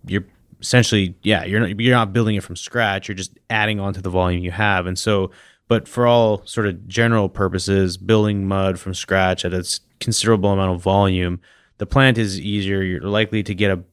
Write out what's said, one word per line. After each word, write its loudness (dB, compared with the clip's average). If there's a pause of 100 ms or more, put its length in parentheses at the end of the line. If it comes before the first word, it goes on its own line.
you're -2 (360)
essentially, 2
yeah, 0
you're -2
not, -4
you're 4
not 0
building 0
it -4
from -14
scratch. -4
You're -8
just -10 (140)
adding 0
on -4
to -10
the -6
volume 0
you -6
have. 0
And -6
so, -2 (360)
but 0
for 0
all 4
sort -4
of -6
general 2
purposes, 0
building 0
mud 0
from -10
scratch 0
at -2
a -2
s-, -6 (200)
considerable 2
amount 2
of -8
volume, 2 (380)
the -6
plant 4
is -2
easier. -2
You're -4
likely -2
to -6
get 0
a -2 (100)